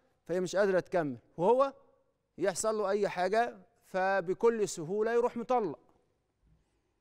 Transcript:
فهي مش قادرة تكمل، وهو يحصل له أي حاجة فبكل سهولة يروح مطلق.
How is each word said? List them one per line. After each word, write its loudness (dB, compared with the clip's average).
فهي -2
مش -4
قادرة 4
تكمل، -2
وهو 2
يحصل 0
له 0
أي 2
حاجة 0
فبكل 0
سهولة -4
يروح 0
مطلق. -2